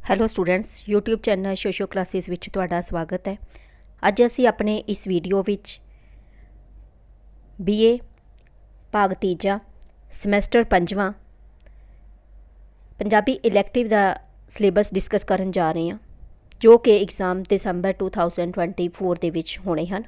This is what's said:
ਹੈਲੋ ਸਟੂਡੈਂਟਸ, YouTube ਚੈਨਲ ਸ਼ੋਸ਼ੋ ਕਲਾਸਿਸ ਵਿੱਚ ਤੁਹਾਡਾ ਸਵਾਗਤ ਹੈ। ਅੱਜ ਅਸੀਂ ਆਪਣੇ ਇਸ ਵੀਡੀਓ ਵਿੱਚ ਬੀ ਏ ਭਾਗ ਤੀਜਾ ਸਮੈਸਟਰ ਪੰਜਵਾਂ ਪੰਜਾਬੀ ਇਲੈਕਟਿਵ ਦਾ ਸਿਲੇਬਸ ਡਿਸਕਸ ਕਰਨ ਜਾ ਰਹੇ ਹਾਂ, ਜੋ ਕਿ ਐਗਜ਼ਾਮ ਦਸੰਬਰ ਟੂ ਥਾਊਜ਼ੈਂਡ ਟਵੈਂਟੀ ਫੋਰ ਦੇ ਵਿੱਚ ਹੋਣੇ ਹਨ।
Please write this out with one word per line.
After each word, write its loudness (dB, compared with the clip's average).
ਹੈਲੋ 2
ਸਟੂਡੈਂਟਸ, -2
YouTube 0
ਚੈਨਲ -2
ਸ਼ੋਸ਼ੋ -4
ਕਲਾਸਿਸ -6
ਵਿੱਚ -8
ਤੁਹਾਡਾ -2
ਸਵਾਗਤ -6
ਹੈ। -8
ਅੱਜ 2
ਅਸੀਂ 2
ਆਪਣੇ 0
ਇਸ -8
ਵੀਡੀਓ 0
ਵਿੱਚ -6
ਬੀ 0
ਏ 4
ਭਾਗ 2
ਤੀਜਾ -2
ਸਮੈਸਟਰ 0
ਪੰਜਵਾਂ 0
ਪੰਜਾਬੀ 2
ਇਲੈਕਟਿਵ 0
ਦਾ 2
ਸਿਲੇਬਸ 2
ਡਿਸਕਸ -2
ਕਰਨ -2
ਜਾ 0
ਰਹੇ -2
ਹਾਂ, -12
ਜੋ 12
ਕਿ 4
ਐਗਜ਼ਾਮ -4
ਦਸੰਬਰ -2
ਟੂ -4
ਥਾਊਜ਼ੈਂਡ -2
ਟਵੈਂਟੀ -2
ਫੋਰ -2
ਦੇ -2
ਵਿੱਚ -6
ਹੋਣੇ -2
ਹਨ। -6